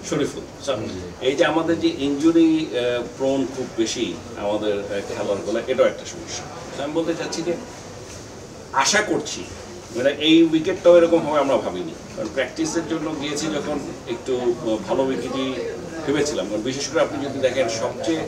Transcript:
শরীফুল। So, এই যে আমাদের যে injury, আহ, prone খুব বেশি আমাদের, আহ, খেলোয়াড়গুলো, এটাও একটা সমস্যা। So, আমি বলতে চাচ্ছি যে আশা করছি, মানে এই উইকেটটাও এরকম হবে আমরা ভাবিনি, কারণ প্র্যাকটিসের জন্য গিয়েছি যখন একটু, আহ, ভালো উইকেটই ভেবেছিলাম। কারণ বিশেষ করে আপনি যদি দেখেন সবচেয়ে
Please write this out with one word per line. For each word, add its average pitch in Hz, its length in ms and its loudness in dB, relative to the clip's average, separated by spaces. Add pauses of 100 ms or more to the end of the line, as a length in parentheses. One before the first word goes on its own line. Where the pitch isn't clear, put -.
শরীফুল। 143 320 -2 (240)
So, - 60 -2 (500)
এই 131 140 2
যে 165 100 6
আমাদের 160 340 2
যে 165 80 2
injury, 156 760 4
আহ, 123 380 0 (140)
prone 135 300 2 (100)
খুব 127 80 -4 (120)
বেশি 104 360 0 (240)
আমাদের, 104 420 0
আহ, 101 100 -6
খেলোয়াড়গুলো, 101 800 -2
এটাও 127 180 4
একটা - 200 -2
সমস্যা। - 380 -10 (340)
So, 135 60 -6
আমি 151 100 -6
বলতে 165 200 0
চাচ্ছি 160 280 -6
যে 165 120 -2 (1200)
আশা 196 280 4
করছি, - 420 -2 (520)
মানে 139 140 2
এই 156 340 8
উইকেটটাও 175 540 6
এরকম 165 200 8
হবে 147 220 2
আমরা 135 180 4
ভাবিনি, 90 340 -2 (240)
কারণ - 180 -4
প্র্যাকটিসের 156 560 -2
জন্য 151 320 -4
গিয়েছি 151 260 -4
যখন 147 320 -2 (280)
একটু, 123 300 -2
আহ, 120 400 0 (100)
ভালো 135 160 2
উইকেটই 131 500 -2 (520)
ভেবেছিলাম। 139 440 0
কারণ 107 120 -2
বিশেষ 131 260 -4
করে 160 140 0
আপনি 143 240 0
যদি 135 140 -6
দেখেন 127 300 2
সবচেয়ে 123 580 -2